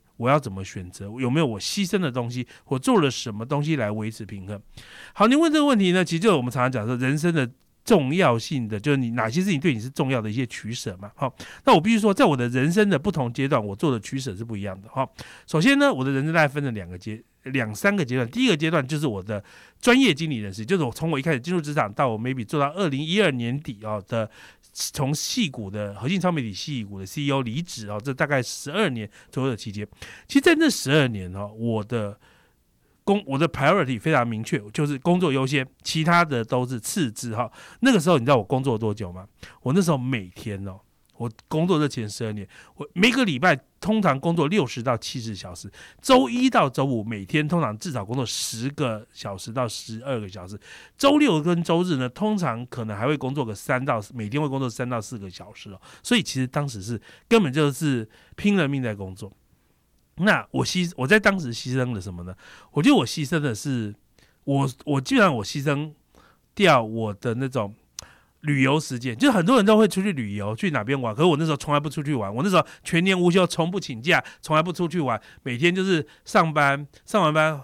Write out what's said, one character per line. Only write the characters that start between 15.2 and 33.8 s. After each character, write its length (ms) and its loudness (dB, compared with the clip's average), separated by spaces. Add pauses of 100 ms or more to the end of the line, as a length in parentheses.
首 140 0
先 180 6
呢， 140 6
我 120 -2
的 60 0
人 140 0
生 100 0
大 60 4
概 80 4
分 160 -6
成 100 -4
两 140 -8
个 100 -12
阶-， 240 -10 (220)
两 280 -2
三 220 2
个 100 0
阶 120 -2
段。 120 0
第 160 -2
一 40 4
个 80 4
阶 120 0
段 160 2
就 140 -4
是 80 -2
我 160 -4
的 200 -6 (380)
专 180 6
业 140 6
经 160 -4
理 100 -4
人 140 -6
时 100 -8
期， 40 -8
就 100 2
是 60 2
我 80 0
从 220 -4
我 60 0
一 40 -2
开 100 0
始 60 0
进 160 -4
入 60 0
职 120 -4
场 200 0
到 160 0
我 100 -2
maybe 260 -4
做 140 -4
到 120 2
二 180 -2
零 120 -2
一 220 0
二 80 2
年 260 -2
底 280 -10
哦 240 -6
的， 200 -4 (440)
从 420 -4
矽 340 -2
谷 220 -10
的， 240 -8
核 140 -6
心 120 0
超 120 2
媒 100 -2
体 100 -6
矽 320 -8
谷 140 -12
的 80 -10
C 160 -8
E 80 0
O 120 2
离 200 -6
职 260 -12
哦， 160 -6
这 80 -4
大 140 -2
概 160 0
十 300 -10
二 160 0
年 200 -6 (220)
左 140 -4
右 60 0
的 60 -4
期 140 -10
间。 160 -8 (400)
其 80 -2
实 60 4
在 160 6
那 120 4
十 220 -2
二 160 6
年 300 -6
哦， 200 -8
我 280 -2
的 340 -6 (840)
工-， 220 2
我 120 -2
的 100 4
priority 520 2